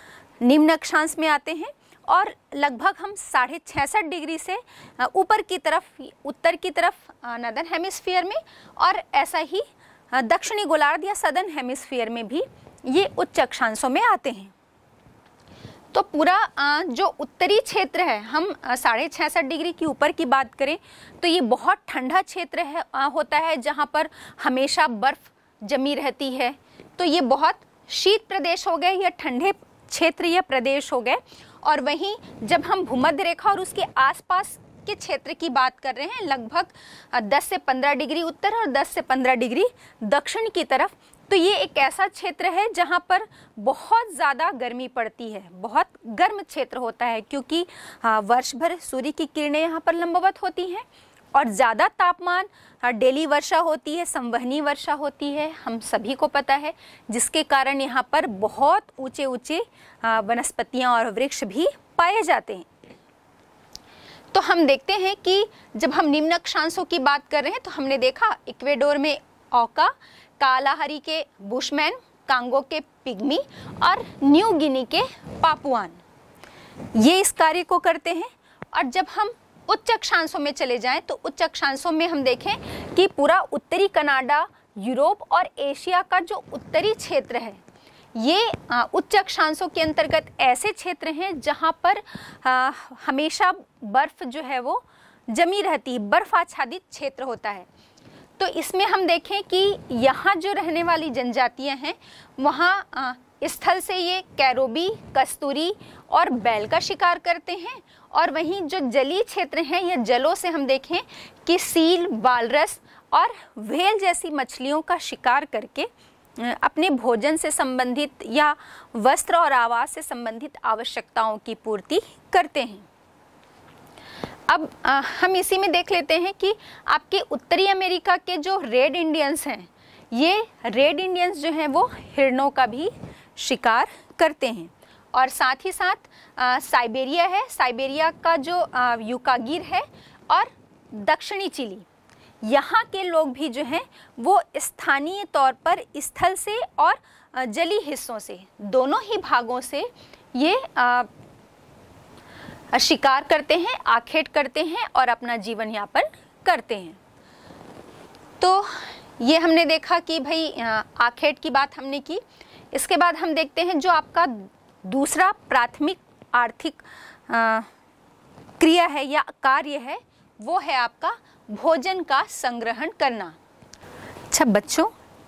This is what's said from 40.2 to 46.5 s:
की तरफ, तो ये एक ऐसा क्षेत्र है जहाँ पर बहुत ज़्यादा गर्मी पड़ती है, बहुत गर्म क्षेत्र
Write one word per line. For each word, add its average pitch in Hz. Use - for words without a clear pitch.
की 359
तरफ, 302
तो 392
ये 370
एक -
ऐसा 285
क्षेत्र 349
है 392
जहाँ 349
पर 370
बहुत 381
ज़्यादा 285
गर्मी 247
पड़ती 226
है, 190
बहुत 202
गर्म 370
क्षेत्र 269